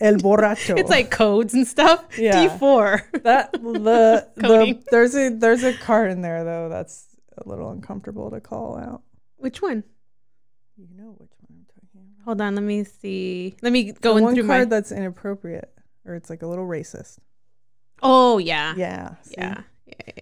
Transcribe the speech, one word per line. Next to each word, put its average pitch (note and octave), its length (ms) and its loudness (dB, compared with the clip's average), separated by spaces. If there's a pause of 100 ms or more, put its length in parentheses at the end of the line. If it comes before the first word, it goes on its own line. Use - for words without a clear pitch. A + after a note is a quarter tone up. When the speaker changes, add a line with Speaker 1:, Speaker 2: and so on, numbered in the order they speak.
Speaker 1:
El G#3+ 160 4
Borracho. G#3 600 0
Speaker 2:
It's F#4+ 140 0
like C4+ 220 2
codes A3 420 0
and B3+ 140 2
stuff. E4 360 2 (140)
Speaker 1:
Yeah. G3 300 2
Speaker 2:
D F3 100 -6
four. G#3+ 440 4 (200)
Speaker 1:
That, A#3+ 300 2
Speaker 2:
<laughs> A#3 100 -8
Speaker 1:
the, A3+ 720 2
the, A3 80 -8
Speaker 2:
Coding. A3+ 480 4
Speaker 1:
there's A#3+ 240 4
a, C4+ 140 0
there's A3+ 340 2
a B3+ 120 0
card A3 360 0
in F3+ 100 -6
there, E3+ 220 -6
though, E3 260 -6
that's E3+ 380 -12 (320)
a - 100 -20
little - 220 -12
uncomfortable G#3 640 -14
to A3+ 80 -14
call A3+ 360 -12
out. - 260 -16 (340)
Speaker 2:
Which - 260 -10
one? B3+ 220 -6 (920)
Speaker 1:
You F#3+ 200 -20
know G#3+ 200 -20
which - 220 -20
one - 100 -20 (120)
I'm - 120 -20
talking F#3+ 220 -20
about. G3+ 300 -20
Speaker 2:
Hold A3 160 -4
on, G3+ 160 -2
let G3+ 80 -2
me G#3 180 -2
see. F#3+ 800 -8
Let A#3+ 100 0
me A3 200 0
go - 220 0
Speaker 1:
The G#3+ 40 6
Speaker 2:
in A3 60 6
Speaker 1:
one A#3+ 100 2
Speaker 2:
through A#3+ 140 0
Speaker 1:
card C4 140 4
Speaker 2:
my - 20 4
Speaker 1:
that's A3 260 -2
inappropriate, G3 840 -10 (320)
or F3 120 -14
it's, E3+ 120 -18
like, E3 140 -14
a E3 60 -12
little F3+ 180 -10
racist. - 520 -14 (840)
Speaker 2:
Oh, B3+ 360 4
yeah. D#3+ 380 -4
Speaker 1:
Yeah, F3+ 460 -8
see? - 160 -20
Speaker 2:
Yeah. - 240 -10 (240)
Yeah, - 80 -20 (120)
yeah. - 160 -20